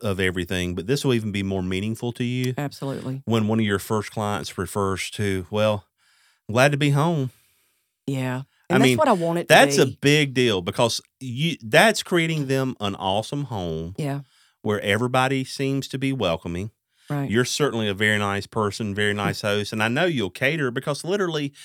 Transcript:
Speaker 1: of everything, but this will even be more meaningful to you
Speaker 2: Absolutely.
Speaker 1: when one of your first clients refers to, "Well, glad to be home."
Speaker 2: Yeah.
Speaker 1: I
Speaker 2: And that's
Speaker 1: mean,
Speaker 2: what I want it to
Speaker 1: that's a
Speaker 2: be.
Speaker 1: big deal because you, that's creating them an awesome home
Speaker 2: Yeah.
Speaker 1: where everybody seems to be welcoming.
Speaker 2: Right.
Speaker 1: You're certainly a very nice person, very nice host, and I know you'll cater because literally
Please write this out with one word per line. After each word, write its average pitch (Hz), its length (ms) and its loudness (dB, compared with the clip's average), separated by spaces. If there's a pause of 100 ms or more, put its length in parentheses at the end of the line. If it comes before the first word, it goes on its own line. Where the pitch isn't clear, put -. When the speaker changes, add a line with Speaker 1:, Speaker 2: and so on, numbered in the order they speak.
Speaker 1:
of 98 160 -2
everything, 90 560 0
but 87 100 -6
this 135 180 -2
will 135 120 2
even 110 160 -2
be 98 100 -2
more 95 220 -2
meaningful 104 500 -4
to - 100 -6
you 123 340 -2
Speaker 2:
Absolutely. 135 680 -8
Speaker 1:
when 110 220 2
one 113 120 2
of 110 60 2
your 101 140 2
first 107 320 -2
clients 104 460 -4
refers 95 540 -2
to, 95 380 -2
"Well, 107 360 0 (680)
glad 127 220 6
to 143 40 0
be 143 140 2
home." 143 400 0 (720)
Speaker 2:
Yeah. 131 380 -4 (260)
Speaker 1:
I 147 60 2
Speaker 2:
And 131 60 4
that's 131 80 8
Speaker 1:
mean, 123 80 6
Speaker 2:
what 302 100 4
I 247 60 6
want 170 260 0
it 165 40 -2
to - 40 -6
Speaker 1:
that's 226 300 6
a 160 100 6
Speaker 2:
be. 113 140 -8
Speaker 1:
big 143 320 4
deal 120 280 2
because 110 400 0 (180)
you, 135 420 -4
that's 165 420 4
creating 160 440 0
them 135 320 0
an 101 160 -2
awesome 107 500 -2
home 87 520 -6
Speaker 2:
Yeah. 143 240 -6 (400)
Speaker 1:
where 104 200 -2
everybody 127 600 2
seems 135 460 -4
to - 80 -6
be 135 160 -2
welcoming. 92 580 -2 (380)
Speaker 2:
Right. 143 200 -4
Speaker 1:
You're 117 160 2
certainly 117 420 -2
a 101 60 0
very 107 260 2
nice 101 280 -2
person, 104 480 -4
very 104 180 0
nice 101 280 -2
host, 104 320 -2
and 110 100 0
I 110 60 4
know 143 160 0
you'll 127 240 0
cater 139 420 -2
because 139 320 -6
literally 165 480 -2 (140)